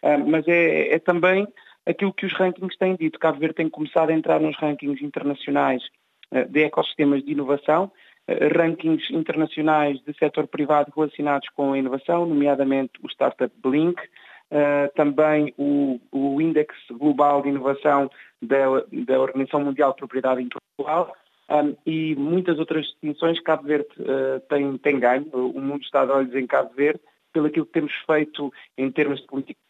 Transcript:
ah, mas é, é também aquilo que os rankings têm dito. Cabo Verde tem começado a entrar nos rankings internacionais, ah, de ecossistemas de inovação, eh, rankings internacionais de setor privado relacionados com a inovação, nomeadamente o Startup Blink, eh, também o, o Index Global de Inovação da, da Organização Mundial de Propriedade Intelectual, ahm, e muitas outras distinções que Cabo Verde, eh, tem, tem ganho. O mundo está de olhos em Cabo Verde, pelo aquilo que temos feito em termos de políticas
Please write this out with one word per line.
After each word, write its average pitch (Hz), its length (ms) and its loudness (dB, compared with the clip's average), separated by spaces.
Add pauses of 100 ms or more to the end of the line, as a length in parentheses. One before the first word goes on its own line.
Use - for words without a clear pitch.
ah, 147 160 4
mas 156 300 2
é, 165 460 4
é 165 40 0
também 185 480 2 (400)
aquilo 190 260 0
que - 140 -6
os 185 60 -4
rankings 185 460 -2
têm 190 180 2
dito. 160 240 -2
Cabo 151 180 2
Verde 160 160 -2
tem 160 140 -2
começado 156 420 0
a - 20 2
entrar 160 280 2
nos 156 160 0
rankings 143 480 -4
internacionais, 139 800 -2 (480)
ah, 131 100 0
de 135 220 2
ecossistemas 143 580 0
de 139 80 -10
inovação, 147 600 0 (340)
eh, - 220 2
rankings 160 640 0
internacionais 156 880 0
de 147 180 -12
setor 151 300 0
privado 147 480 0
relacionados 147 540 -2
com 139 240 -2
a 139 40 0
inovação, 135 480 -2
nomeadamente 139 680 0 (100)
o - 40 -10
Startup 131 540 -2
Blink, 156 400 0 (480)
eh, 143 460 2
também 151 600 2
o, 143 440 0 (100)
o 139 300 0
Index 156 340 0 (160)
Global 143 520 2
de 139 80 -2
Inovação 139 600 0 (320)
da, 135 220 2 (260)
da 131 300 0
Organização 135 420 0
Mundial 143 280 2
de 135 80 -6
Propriedade 127 440 -2
Intelectual, 151 720 -6 (360)
ahm, 147 240 2 (100)
e 160 320 -2
muitas 165 420 0
outras 156 280 -4
distinções 156 520 -4
que - 60 -12
Cabo 151 200 0
Verde, 147 240 -2 (120)
eh, 135 480 -2
tem, 143 300 -2
tem 143 200 0
ganho. 127 320 2
O 127 300 -4
mundo 139 220 -4
está 135 240 0
de 127 40 -2
olhos 135 240 0
em 131 120 -2
Cabo 131 280 0
Verde, 147 260 0 (340)
pelo 151 120 2
aquilo 151 200 0
que - 60 -20
temos 151 200 -2 (140)
feito 151 440 0 (280)
em 135 120 0
termos 139 300 -2
de - 60 -20
políticas - 440 -10